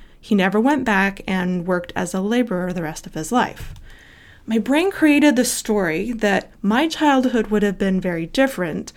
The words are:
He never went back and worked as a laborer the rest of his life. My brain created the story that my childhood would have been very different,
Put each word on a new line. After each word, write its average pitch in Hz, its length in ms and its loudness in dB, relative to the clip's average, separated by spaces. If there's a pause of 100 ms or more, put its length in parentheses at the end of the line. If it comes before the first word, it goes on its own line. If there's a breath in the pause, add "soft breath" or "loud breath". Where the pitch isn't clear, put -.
(200 soft breath)
He - 140 -2
never 196 260 2
went 262 260 2
back 196 420 0
and 180 400 -2
worked 175 280 -2
as 185 180 -4
a 190 80 -2
laborer 196 520 -2
the 180 80 -6
rest 156 240 -8
of - 80 -16
his 156 180 -6
life. - 440 -2 (720 soft breath)
My 220 100 0
brain 294 320 2
created 294 460 4
the 240 100 2
story 196 680 -2
that 208 380 0 (100)
my 233 260 2
childhood 262 600 2
would 208 160 2
have 202 140 -2
been 190 240 0
very 175 240 -4
different, 180 720 -2